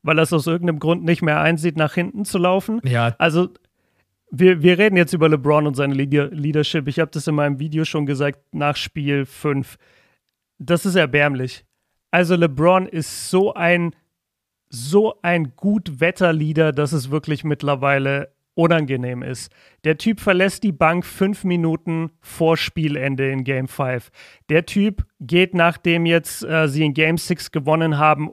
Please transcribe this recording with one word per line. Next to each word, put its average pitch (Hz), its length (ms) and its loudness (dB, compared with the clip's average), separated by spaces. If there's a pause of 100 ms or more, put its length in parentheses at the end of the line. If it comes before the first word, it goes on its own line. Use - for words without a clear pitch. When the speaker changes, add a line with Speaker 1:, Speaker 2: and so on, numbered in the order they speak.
Speaker 1:
weil 156 160 -4
er 160 60 2
es 160 100 -2
aus 151 140 -2
irgendeinem 165 320 -2
Grund 165 240 -2
nicht 165 180 -2
mehr 156 200 0
einsieht, 160 360 -2
nach 156 160 0
hinten 185 320 -4
zu - 140 -4
laufen. 190 440 -2
Speaker 2:
Ja. 117 360 0
Speaker 1:
Also, 165 300 2 (800)
wir, 170 320 4
wir 180 160 6
reden 202 180 4
jetzt 170 160 2
über 160 160 4
LeBron 151 380 2
und 143 80 -2
seine 139 180 0
Leader-, 143 380 0
Leadership. 151 560 -2
Ich 147 120 -4
hab 160 120 0
das 151 160 -6
in 156 80 0
meinem 143 240 0
Video 156 260 -2
schon 151 220 -4
gesagt, 139 320 -2 (120)
nach 147 260 -2
Spiel 143 500 -4
fünf. 139 500 -6 (800)
Das 160 300 -2
ist 180 80 0
erbärmlich. 143 680 0 (460)
Also, 175 260 2
LeBron 170 520 2
ist - 420 -8
so 196 240 2
ein, 170 420 0 (760)
so 151 520 0
ein 170 340 -2
Gut-Wetter-Leader, 160 1160 0
dass 143 220 -2
es 135 180 -4
wirklich 147 320 -4
mittlerweile 139 880 -2 (200)
unangenehm 135 680 0
ist. 131 260 -10 (360)
Der 156 120 2
Typ 220 220 0
verlässt 190 440 0
die 202 100 0
Bank 165 320 2
fünf 196 400 -2
Minuten 165 760 -2
vor 165 380 0
Spielende 139 720 -4
in 135 140 -4
Game 131 240 -4
five. 127 420 -6 (380)
Der 160 160 2
Typ 202 400 0 (160)
geht, 175 320 0
nachdem 170 520 2
jetzt, 165 380 0
äh, 156 240 0
sie 143 160 0
in 147 100 0
Game 156 240 2
six - 340 -6
gewonnen 156 460 0
haben, 151 360 2